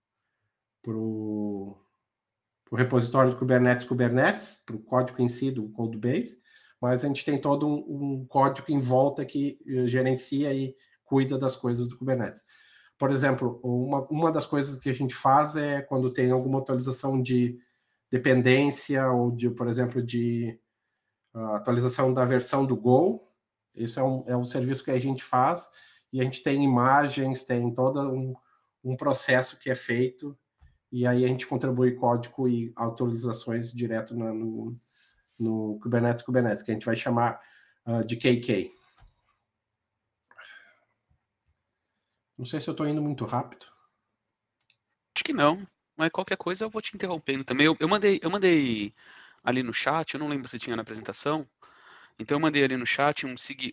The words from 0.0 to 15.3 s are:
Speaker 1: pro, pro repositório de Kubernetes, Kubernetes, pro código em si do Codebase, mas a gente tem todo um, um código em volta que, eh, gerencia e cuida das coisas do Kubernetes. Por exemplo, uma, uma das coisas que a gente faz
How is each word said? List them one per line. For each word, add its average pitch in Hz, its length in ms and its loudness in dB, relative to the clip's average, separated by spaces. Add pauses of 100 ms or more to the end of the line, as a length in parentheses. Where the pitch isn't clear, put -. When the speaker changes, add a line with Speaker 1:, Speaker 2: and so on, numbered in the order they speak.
Speaker 1:
pro, 107 960 -6 (840)
pro 113 120 -8
repositório 127 540 4
de 127 80 -2
Kubernetes, 123 480 4
Kubernetes, 127 800 0
pro 110 140 -10
código 127 420 0
em 120 60 4
si 131 220 -4
do 110 200 -6
Codebase, 117 720 -4 (400)
mas 123 240 0
a 143 40 0
gente 139 160 -4
tem 143 160 0
todo 143 260 2
um, 143 540 -4
um 131 60 -12
código 135 440 2
em 143 80 2
volta 135 460 2
que, 139 420 -4
eh, 127 200 0
gerencia 131 680 0
e 135 240 -4 (280)
cuida 135 340 2
das 131 180 -2
coisas 120 320 -2
do 127 80 -14
Kubernetes. 123 480 -4 (540)
Por 135 120 2
exemplo, 131 520 0
uma, 131 460 -2
uma 160 240 2
das 151 120 0
coisas 139 340 -2
que 139 120 -4
a 127 40 0
gente 131 200 -4
faz 147 420 4